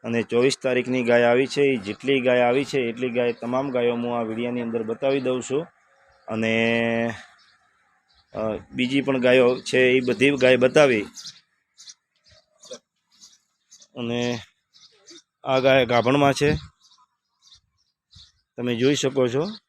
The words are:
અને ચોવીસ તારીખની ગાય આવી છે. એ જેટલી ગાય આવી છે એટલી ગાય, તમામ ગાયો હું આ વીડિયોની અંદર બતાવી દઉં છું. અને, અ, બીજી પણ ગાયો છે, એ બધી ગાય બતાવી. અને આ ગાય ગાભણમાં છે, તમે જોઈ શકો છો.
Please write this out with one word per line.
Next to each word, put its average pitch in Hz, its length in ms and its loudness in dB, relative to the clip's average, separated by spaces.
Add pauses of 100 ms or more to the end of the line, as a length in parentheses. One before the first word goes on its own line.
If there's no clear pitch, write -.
અને 117 180 -2
ચોવીસ 120 360 0
તારીખની 127 440 -2
ગાય 120 200 4
આવી 123 240 2
છે. 143 160 -2
એ 139 140 0
જેટલી 120 440 -4
ગાય 123 200 2
આવી 123 240 0
છે 139 160 -4
એટલી 120 300 -6
ગાય, 120 220 -2
તમામ 127 380 -6
ગાયો 120 240 0
હું 120 240 -4
આ 117 40 -4
વીડિયોની 120 380 -6
અંદર 117 220 -6
બતાવી 135 380 -2
દઉં 127 220 -4
છું. 151 240 -6 (640)
અને, 117 880 0 (1200)
અ, 107 220 -6 (140)
બીજી 127 300 -2
પણ 131 200 -2
ગાયો 123 400 4
છે, - 180 -2
એ 127 220 4
બધી 123 300 2
ગાય 127 260 4
બતાવી. 127 460 4 (3000)
અને 120 440 -4 (1040)
આ 131 140 0
ગાય 131 280 4
ગાભણમાં 127 460 2
છે, 147 260 0 (2000)
તમે 120 200 -4
જોઈ 131 180 2
શકો 135 340 0
છો. 139 200 -4 (200)